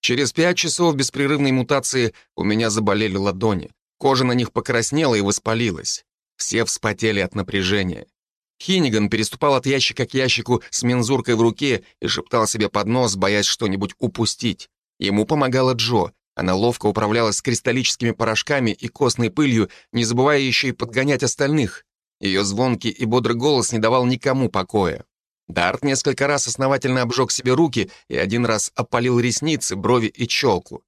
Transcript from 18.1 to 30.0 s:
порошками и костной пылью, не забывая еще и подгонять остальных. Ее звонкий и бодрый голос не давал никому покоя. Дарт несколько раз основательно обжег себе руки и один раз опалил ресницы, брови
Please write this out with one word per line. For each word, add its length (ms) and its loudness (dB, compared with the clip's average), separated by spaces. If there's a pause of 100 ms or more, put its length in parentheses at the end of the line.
порошками 600 0
и 160 -8
костной 420 0
пылью, 400 2 (200)
не 140 -2
забывая 340 2
еще 300 0
и 40 -4
подгонять 500 -2
остальных. 640 -2 (340)
Ее 240 0
звонкий 460 0
и 160 -4
бодрый 320 0
голос 340 0
не 60 0
давал 260 2
никому 460 0
покоя. 560 -2 (420)
Дарт 360 -2
несколько 420 0
раз 200 0
основательно 560 0
обжег 280 0
себе 220 0
руки 380 2 (180)
и 80 -4
один 300 0
раз 280 -2
опалил 460 0
ресницы, 560 -2
брови 300 2